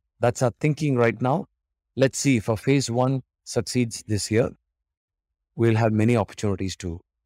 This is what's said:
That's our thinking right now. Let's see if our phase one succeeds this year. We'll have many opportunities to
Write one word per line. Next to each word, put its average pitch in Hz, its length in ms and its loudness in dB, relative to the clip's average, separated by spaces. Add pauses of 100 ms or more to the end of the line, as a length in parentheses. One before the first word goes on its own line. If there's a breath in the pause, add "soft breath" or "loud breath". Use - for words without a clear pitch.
(200)
That's 120 220 0
our 123 180 0
thinking 147 380 0
right 117 240 2
now. 135 260 -2 (480)
Let's 131 240 0
see 139 160 2
if 110 140 -2
our 110 80 0
phase 135 340 0
one 127 320 0 (220)
succeeds 120 600 -4
this 104 220 -2
year. 110 200 2 (1080)
We'll 117 200 2
have 110 180 2
many 113 240 2
opportunities 98 600 -4
to 87 220 -8 (260)